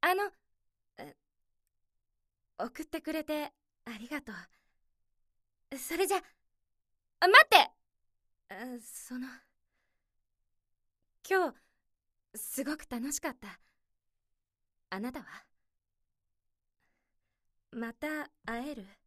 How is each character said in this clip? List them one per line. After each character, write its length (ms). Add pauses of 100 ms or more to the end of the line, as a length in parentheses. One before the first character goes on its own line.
あ 120
の、 180 (640)
え、 180 (1400)
送 280
っ 20
て 160
く 100
れ 100
て 300 (320)
あ 140
り 100
が 140
と 100 (1400)
う。 60
そ 180
れ 120
じ 80
ゃ、 20 (1040)
あ、 80
待 160
っ 60
て！ 200 (760)
あ、 60 (280)
そ 360
の、 100 (2000)
今 240
日、 60 (760)
す 300
ご 140
く 100
楽 240
し 80
か 80
っ 60
た。 260 (1300)
あ 100
な 140
た 80
は？ 60 (2500)
ま 200
た 380 (160)
会 240
え 40
る？ 80 (240)